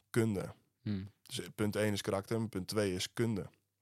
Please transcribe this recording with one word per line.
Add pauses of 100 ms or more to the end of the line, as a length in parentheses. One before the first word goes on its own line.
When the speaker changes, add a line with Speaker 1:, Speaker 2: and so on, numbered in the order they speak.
Speaker 1:
kunde. (280)
Speaker 2:
Hmm. (120)
Speaker 1:
Dus (140)
punt
één
is
karakter
en
punt
twee
is
kunde. (320)